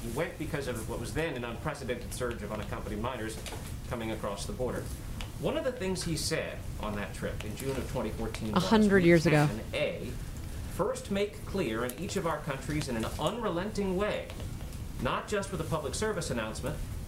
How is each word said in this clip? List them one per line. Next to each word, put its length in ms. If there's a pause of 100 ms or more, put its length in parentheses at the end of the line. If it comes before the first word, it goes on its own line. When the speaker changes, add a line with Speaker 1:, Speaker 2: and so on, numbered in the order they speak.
Speaker 1:
He 140
went 220
because 280
of 240
what 100
was 140
then 200
an 100
unprecedented 680
surge 300
of 100
unaccompanied 480
minors 360 (520)
coming 220
across 340
the 80
border. 300 (580)
One 160
of 80
the 80
things 300
he 140
said 420 (220)
on 160
that 180
trip 300
in 120
June 200
of 160
twenty 180
fourteen 420
was, 120
Speaker 2:
A 20
hundred 380
Speaker 1:
"We 40
Speaker 2:
years 180
ago. 220
Speaker 1:
can, 120 (200)
A, 280 (680)
first 380
make 340
clear 380
in 140
each 180
of 100
our 120
countries 500
in 80
an 100 (140)
unrelenting 760
way, 300 (720)
not 280
just 240
with 80
a 40
public 300
service 360
announcement, 460 (320)